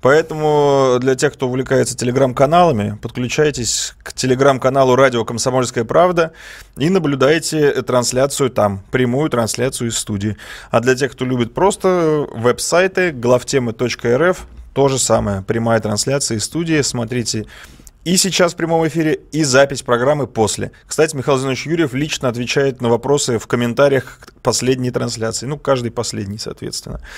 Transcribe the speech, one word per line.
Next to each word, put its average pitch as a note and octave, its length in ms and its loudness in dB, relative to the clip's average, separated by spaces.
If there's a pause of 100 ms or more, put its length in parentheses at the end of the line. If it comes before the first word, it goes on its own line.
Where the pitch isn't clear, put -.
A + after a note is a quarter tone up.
Поэтому C#3+ 1000 2
для C3 140 2
тех, C3+ 180 0
кто C3 160 -4
увлекается B2+ 480 0
Telegram-каналами, C3 1040 2
подключайтесь B2+ 920 -2 (100)
к - 100 -16
Telegram-каналу C3 840 2
"Радио B2+ 300 2
Комсомольская B2 580 -2
правда" E3 480 2 (460)
и D3+ 120 0
наблюдайте D3+ 920 2
трансляцию B2 720 0
там, G2+ 400 0
прямую B2+ 380 0
трансляцию A#2+ 600 -2
из A2 80 -6
студии. G#2 400 -4 (340)
А A2+ 80 2
для B2+ 160 2
тех, B2+ 160 -2
кто - 140 -6
любит B2 280 -2
просто E3+ 800 0
веб-сайты, F3 800 0
главтемы B2 640 0
точка - 340 -4
эр C#3+ 240 4
эф, - 140 -6 (280)
то C#3 140 2
же C3+ 100 0
самое. A2 440 0
Прямая A2+ 400 0
трансляция A2+ 560 -2
из G#2 80 -4
студии. D#3+ 380 -2
Смотрите A#2 640 -4 (580)
и F3+ 120 0
сейчас F3 360 2
в - 20 -14
прямом E3 320 0
эфире, D#3+ 320 0 (120)
и D#3 120 0
запись C#3 380 4
программы B2+ 460 0
после. G#2 440 -2 (140)
Кстати, D#3 300 0
Михаил C3+ 240 0
Зинович C3 260 -4
Юрьев D#3 300 -2
лично C#3+ 340 -2
отвечает B2 500 -2
на B2 80 -2
вопросы B2 520 2
в - 80 -10
комментариях B2 760 0
к - 220 -20
последней B2 480 0
трансляции. A#2 560 -6
Ну, D3 100 -6
каждый B2+ 320 -2
последний, G#2+ 480 -6
соответственно. - 640 -12 (160)